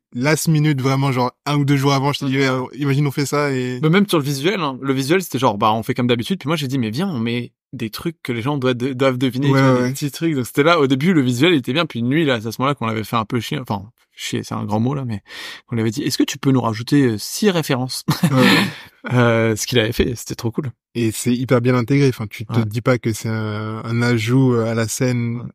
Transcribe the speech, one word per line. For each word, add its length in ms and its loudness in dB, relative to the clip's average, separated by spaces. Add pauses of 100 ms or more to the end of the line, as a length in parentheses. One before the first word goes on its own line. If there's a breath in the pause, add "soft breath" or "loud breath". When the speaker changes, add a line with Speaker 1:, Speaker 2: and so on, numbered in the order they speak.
(140)
Speaker 1:
last 360 0
minute, 320 2
vraiment, 320 2
genre, 180 0 (140)
un 100 0
ou 80 2
deux 140 2
jours 160 2
avant, 180 2
je 80 -4
t'ai 60 -4
dit, 140 0
Speaker 2:
Ouais. « 100 2
Speaker 1:
Ouais, 240 -2
imagine, 340 0
on 40 0
fait 160 -2
ça » 260 0
et 280 -4
Speaker 2:
Mais 80 2
même 200 4
sur 80 2
le 80 2
visuel, 340 -2
hein, 220 -4
le 100 -2
visuel, 320 2
c'était 160 -6
genre, 180 2
bah, 140 4
on 120 0
fait 100 -4
comme 140 0
d'habitude. 320 0
Puis 80 -8
moi, 100 0
j'ai 100 -4
dit, « 120 -2
Mais 100 0
viens, 180 -4
on 120 -4
met 340 -4 (200)
des 180 -8
trucs 320 -8
que 100 -6
les 80 -4
gens 160 -2
doivent, 180 0
doivent 440 0
deviner, 300 0
Speaker 1:
Ouais, 100 4
Speaker 2:
tu 60 4
vois, 160 6
Speaker 1:
ouais. 80 0
Speaker 2:
des 40 -4
petits 180 -4
trucs. » 240 -2
Donc 120 -2
c'était 160 0
là, 160 4
au 80 4
début, 260 2
le 80 4
visuel, 320 4
il 60 4
était 140 -4
bien. 120 0
Puis 160 -6
Nuit, 240 0
là, 160 0
c'est 60 -8
à 40 -6
ce 80 -12
moment-là 160 0
qu'on 120 -6
l'avait 180 -4
fait 100 -6
un 100 2
peu 140 -2
chier. 200 -6
Enfin, 320 -6 (220)
chier, 300 -6
c'est 120 -8
un 100 -6
grand 160 0
mot, 140 0
là, 100 -6
mais 160 -6 (500 loud breath)
on 40 -6
lui 60 0
avait 100 0
dit, « 120 -4
Est-ce 140 -4
que 60 4
tu 160 -2
peux 120 2
nous 100 4
rajouter, 420 2
euh, 140 2
six 340 0
références ? » 520 -2 (200)
Speaker 1:
Ouais, 80 2
ouais. 120 4
Speaker 2:
<laughs> 720 0
Euh, 420 4
ce 120 -6
qu'il 100 0
avait 140 2
fait, 240 0
c'était 180 -12
trop 160 -6
cool. 220 -6 (240)
Speaker 1:
Et 160 0
c'est 200 -2
hyper 300 2
bien 140 2
intégré. 340 2
Enfin, 160 -4
tu 180 -12
te 140 -10
Speaker 2:
Ouais. 80 2
Speaker 1:
dis 160 -4
pas 160 2
que 160 -2
c'est 160 -6
un, 560 -6
un 160 0
ajout, 540 2
euh, 100 2
à 80 -2
la 140 0
scène 540 -2
Speaker 2:
Ouais. 20 -12 (120)